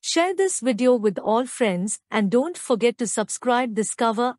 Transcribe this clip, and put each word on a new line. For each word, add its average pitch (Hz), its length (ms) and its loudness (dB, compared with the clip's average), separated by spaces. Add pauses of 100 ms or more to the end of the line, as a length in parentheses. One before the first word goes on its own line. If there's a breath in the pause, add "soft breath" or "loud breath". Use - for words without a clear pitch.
Share 349 340 0
this 381 240 0
video 247 360 2
with 202 220 0
all 233 300 0
friends 196 520 -2 (120)
and 208 180 0
don't 277 260 0
forget 240 440 0
to 233 80 -2
subscribe 240 640 -2
Discover 226 640 -2